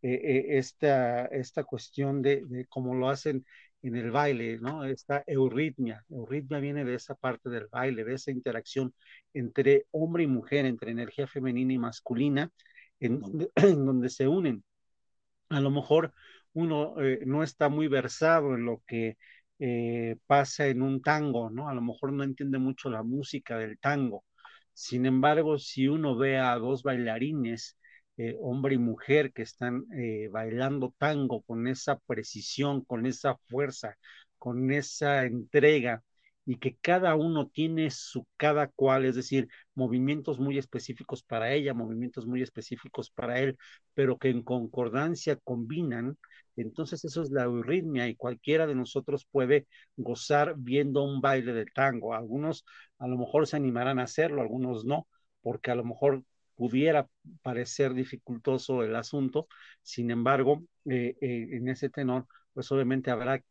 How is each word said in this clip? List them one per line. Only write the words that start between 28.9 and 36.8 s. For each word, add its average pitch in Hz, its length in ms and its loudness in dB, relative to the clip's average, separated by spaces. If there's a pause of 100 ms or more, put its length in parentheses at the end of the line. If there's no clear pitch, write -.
que 113 100 -8
están, 123 500 -6
eh, 110 380 -4
bailando 123 680 -2
tango 139 460 0
con 117 240 -4
esa 135 320 -2
precisión, 131 840 -4
con 120 220 -4
esa 127 320 -2 (100)
fuerza, 127 480 -6 (420)
con 127 340 -2
esa 143 540 0
entrega, 123 800 4 (420)
y 123 120 -2
que - 200 -4
cada 175 380 4